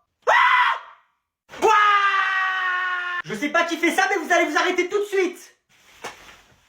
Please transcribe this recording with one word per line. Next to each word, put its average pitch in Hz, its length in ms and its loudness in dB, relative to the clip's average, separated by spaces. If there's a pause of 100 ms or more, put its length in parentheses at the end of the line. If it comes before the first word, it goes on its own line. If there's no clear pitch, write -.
(280)
Ah! - 1300 -2
Ouah! 440 100 4 (1500)
Je - 100 -10
sais 220 140 -6
pas 339 160 0
qui 339 140 -6
fait 330 140 0
ça, 381 180 0
mais 392 120 -2
vous 285 80 -6
allez 349 200 4
vous 302 80 -2
arrêter 349 320 -2
tout 415 80 -2
de 403 80 0
suite. - 500 -4 (1120)